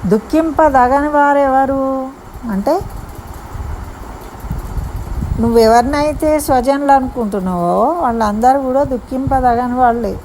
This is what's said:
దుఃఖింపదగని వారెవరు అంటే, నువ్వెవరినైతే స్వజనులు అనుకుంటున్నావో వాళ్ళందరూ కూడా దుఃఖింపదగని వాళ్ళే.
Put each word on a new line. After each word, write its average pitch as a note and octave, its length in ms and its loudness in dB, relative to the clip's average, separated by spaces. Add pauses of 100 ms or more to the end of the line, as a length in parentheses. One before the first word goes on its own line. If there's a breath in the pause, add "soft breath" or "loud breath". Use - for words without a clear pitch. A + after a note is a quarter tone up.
దుఃఖింపదగని C#4 1040 2
వారెవరు C4+ 960 2 (440)
అంటే, B3 280 0 (2500)
నువ్వెవరినైతే C4+ 1000 2
స్వజనులు C#4 520 0
అనుకుంటున్నావో G3 920 0 (160)
వాళ్ళందరూ A#3 600 2
కూడా C4 240 0
దుఃఖింపదగని B3+ 920 0
వాళ్ళే. A#3 500 0